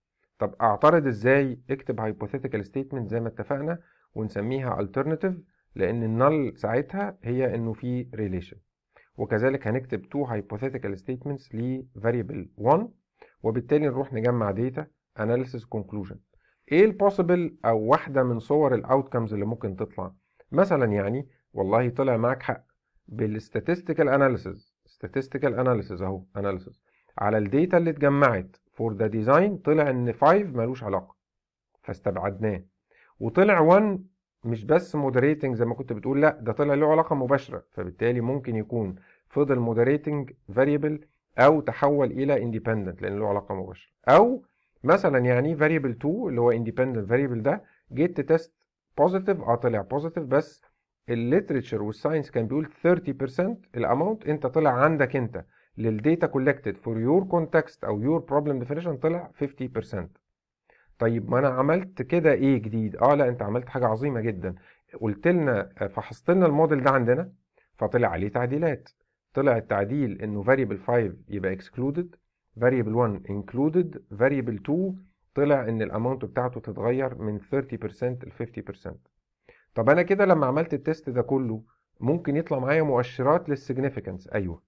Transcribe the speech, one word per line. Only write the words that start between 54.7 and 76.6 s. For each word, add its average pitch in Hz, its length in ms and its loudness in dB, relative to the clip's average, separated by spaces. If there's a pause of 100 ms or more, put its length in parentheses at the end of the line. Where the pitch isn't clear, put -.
عندك 139 440 2
أنت 113 300 -6 (320)
لل 110 240 -2
data 165 260 2
collected 131 480 -2
for 113 200 -6
your 160 360 2
context 165 520 0
أو 117 360 0
your 160 60 -6
problem 143 420 0
definition 160 220 -4 (120)
طلع 170 300 -2 (120)
fifty 139 240 -6 (120)
percent. 95 280 -8 (920)
طيب 117 320 0
ما 120 80 4
أنا 139 80 2
عملت 143 540 0
كده 160 320 2
إيه 135 240 4
جديد؟ 107 380 -4
آه 139 200 6
لا 143 140 4
أنت 123 120 -4
عملت 110 280 -4
حاجة 127 160 -2
عظيمة 117 360 -2
جدًا، 92 340 -4 (460)
قلت 107 260 -2
لنا، 139 420 2 (200)
فحصت - 420 -4
لنا 180 140 6
الموديل 151 380 4
ده 139 80 6
عندنا 135 400 2 (460)
فطلع 117 300 0
عليه 90 220 -2
تعديلات. 131 600 -2 (440)
طلع 135 240 2
التعديل 107 640 -2
إنه 104 220 -4
variable 117 340 2 (100)
five 117 260 2 (160)
يبقى 98 280 -4
excluded، 143 480 -6 (540)
variable 120 360 2
one 104 360 0
included، 147 680 -2 (200)
variable 120 480 0
two 185 260 -2 (420)
طلع 139 340 2
إن 113 120 -2
الاماونت 120 440 -4
بتاعته 123 340 -6
تتغير 120 560 -4